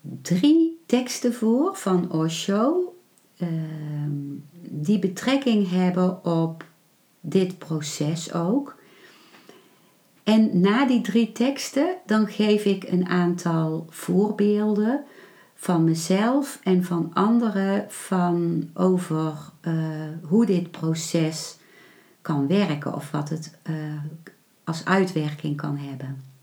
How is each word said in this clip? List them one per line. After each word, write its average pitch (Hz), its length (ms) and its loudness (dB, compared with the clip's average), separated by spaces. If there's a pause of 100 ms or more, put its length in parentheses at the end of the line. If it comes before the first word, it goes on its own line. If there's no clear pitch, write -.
drie 302 840 2
teksten 247 480 -2
voor 254 420 0
van 180 360 0
Osho, 208 840 0 (420)
ehm, 151 720 -6 (500)
die 170 380 -2
betrekking 214 720 0
hebben 180 560 2
op 165 400 0 (560)
dit 185 360 0
proces 151 760 -4
ook. 208 460 -2 (1400)
En 214 360 4
na 214 260 4
die 247 160 2
drie 226 300 2
teksten, 277 640 0 (100)
dan 214 220 2
geef 208 380 2
ik 190 180 0
een 180 240 0
aantal 165 840 0
voorbeelden 208 1120 2 (520)
van 170 280 0
mezelf 208 800 0
en 180 200 4
van 170 300 -2
anderen 202 760 2
van 170 840 -2
over, 160 760 0 (100)
eh, 165 120 -4 (500)
hoe 208 220 4
dit 180 260 0
proces 160 880 -2 (640)
kan 139 260 0
werken 165 480 0
of - 160 -10
wat 147 180 -4
het, - 320 -8
eh, 160 120 -6 (880)
als - 220 -8
uitwerking 156 720 0
kan 147 200 -4
hebben. 135 520 -10 (140)